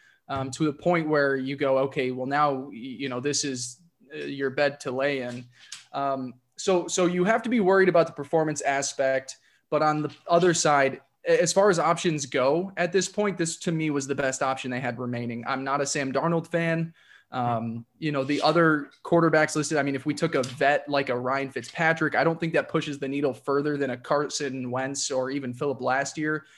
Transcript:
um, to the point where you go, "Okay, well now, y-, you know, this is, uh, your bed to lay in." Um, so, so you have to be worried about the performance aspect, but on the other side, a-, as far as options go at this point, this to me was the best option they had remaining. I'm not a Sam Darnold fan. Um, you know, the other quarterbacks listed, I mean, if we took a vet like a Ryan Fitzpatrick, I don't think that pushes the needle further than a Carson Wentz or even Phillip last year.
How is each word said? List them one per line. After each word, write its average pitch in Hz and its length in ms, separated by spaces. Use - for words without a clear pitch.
um, 135 220
to 156 140
the 151 80
point 165 360
where 143 280
you 135 180
go, 135 240
"Okay, 135 320
well 127 160
now, 147 280
y-, 135 200
you 127 340
know, 123 120
this 143 240
is, 127 320
uh, 151 60
your 139 320
bed 143 300
to 135 100
lay 135 300
in." 123 240
Um, 135 420
so, 180 320
so 180 180
you 180 160
have 226 220
to 233 40
be 226 120
worried 190 280
about 170 200
the - 40
performance 156 500
aspect, 135 760
but 151 100
on 156 220
the 147 80
other 175 280
side, 143 460
a-, 165 160
as 170 100
far 196 180
as 170 80
options 160 480
go 147 500
at 170 160
this 185 160
point, 208 300
this 165 220
to 175 120
me 160 180
was 139 160
the 139 80
best 135 280
option 131 280
they 123 100
had 123 180
remaining. 120 480
I'm 135 180
not 139 160
a 139 60
Sam 135 260
Darnold 165 340
fan. 165 460
Um, 117 520
you 156 140
know, 139 100
the 143 200
other 156 480
quarterbacks 160 520
listed, 151 200
I 143 60
mean, 139 140
if 131 100
we 147 80
took 165 220
a 131 80
vet 139 440
like 139 200
a 123 100
Ryan 131 320
Fitzpatrick, 160 640
I 120 80
don't 165 160
think 165 140
that 147 160
pushes 143 320
the 135 80
needle 139 260
further 143 420
than 139 140
a 120 60
Carson 135 720
Wentz 131 400
or 131 220
even 135 200
Phillip 127 280
last 131 360
year. 156 280